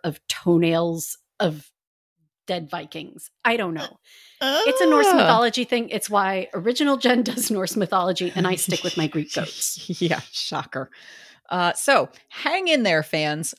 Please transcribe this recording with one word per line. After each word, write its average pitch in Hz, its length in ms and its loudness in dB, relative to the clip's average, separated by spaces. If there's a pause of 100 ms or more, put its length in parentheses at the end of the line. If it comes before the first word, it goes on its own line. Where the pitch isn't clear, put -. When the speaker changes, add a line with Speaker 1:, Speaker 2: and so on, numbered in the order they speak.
Speaker 1:
of 156 240 -6
toenails 165 880 0 (240)
of 156 300 -4 (760)
dead 175 240 -6
Vikings. 160 600 -12 (160)
I 233 100 2
don't 190 160 -2
know. 156 240 -8 (460)
It's 427 400 2
a 508 40 4
Norse 480 200 6
Speaker 2:
Ugh. 381 100 6
Speaker 1:
mythology 233 480 4
thing. 233 240 -2
It's - 220 -6
why 190 420 0
Original 254 460 0
Jen 247 240 4
<laughs> - 20 -6
does - 260 -4
Norse 190 260 -2
mythology, 185 600 0
and 175 100 2
I 185 100 0
stick 170 280 -2
with 180 140 -4
my 156 80 2
Greek 151 260 -6
goats. - 560 -6
Speaker 2:
<laughs> 180 140 -8
Yeah, 165 180 0 (100)
shocker. - 600 -8 (580)
Uh, 175 260 0
so 214 340 2 (200)
hang 359 380 -4
in 302 160 4
there, 165 220 2
fans. 151 540 -4